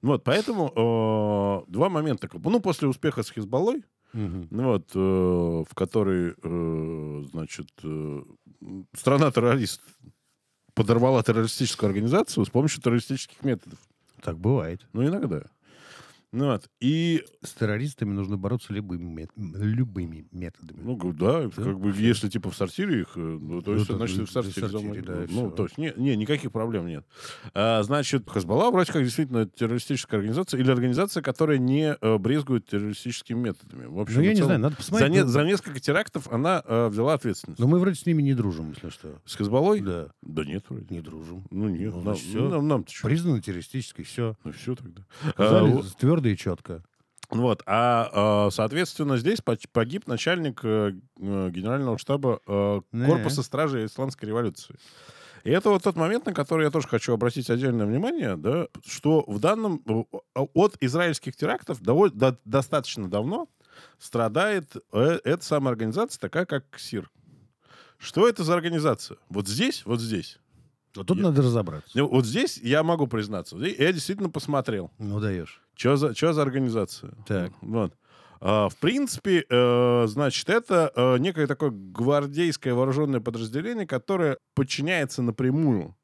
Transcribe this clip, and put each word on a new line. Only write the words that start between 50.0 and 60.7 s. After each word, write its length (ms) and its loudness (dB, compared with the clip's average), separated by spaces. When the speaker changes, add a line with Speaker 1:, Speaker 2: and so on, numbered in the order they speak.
Speaker 1:
начальник, 580 -2
э, 280 2
э, 320 -2
генерального 460 -2
штаба, 500 -2
э, 340 0
Speaker 2:
Не. 140 0
Speaker 1:
корпуса 360 2
стражи 440 -2
исламской 420 -8
революции. 460 -4
И 60 -2
это 200 4
вот 120 4
тот 140 2
момент, 300 0
на 80 -4
который 320 2
я 40 4
тоже 180 -2
хочу 260 0
обратить 340 -2
отдельное 380 2
внимание, 500 0
да, 300 -2
что 420 2
в 120 -4
данном, 500 2
э, 40 0
о-, 180 -2
от 300 4